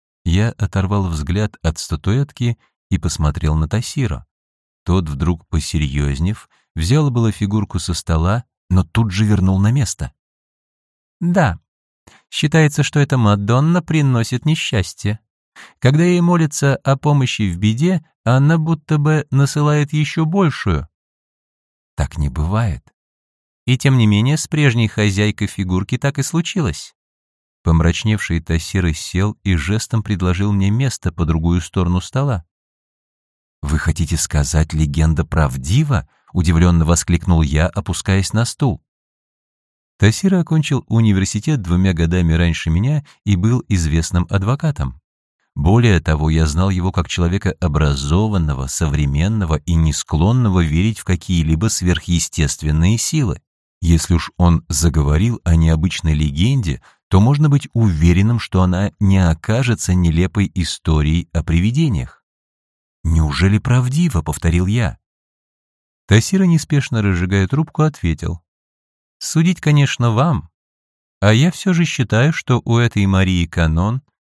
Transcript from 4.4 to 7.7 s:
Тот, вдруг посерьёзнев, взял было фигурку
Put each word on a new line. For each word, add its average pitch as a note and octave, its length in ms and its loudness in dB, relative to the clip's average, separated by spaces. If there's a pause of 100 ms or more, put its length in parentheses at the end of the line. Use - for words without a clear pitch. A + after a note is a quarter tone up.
Тот, F2 240 0
вдруг D#2 380 -2
посерьёзнев, D2 1000 -4 (260)
взял C3 360 0
было A#2 200 0
фигурку G2+ 480 -4